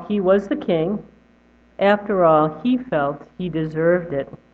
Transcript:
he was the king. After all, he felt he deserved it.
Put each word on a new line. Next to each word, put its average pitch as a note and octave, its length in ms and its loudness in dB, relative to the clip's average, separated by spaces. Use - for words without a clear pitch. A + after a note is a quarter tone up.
he G#3 140 -2
was G3 260 4
the D4 80 -2
king. F3+ 480 -2
After G3+ 460 2
all, D#3 240 6
he B3 140 0
felt D3 440 -4
he F#3 120 -6
deserved D#3+ 640 -2
it. C#3 160 -6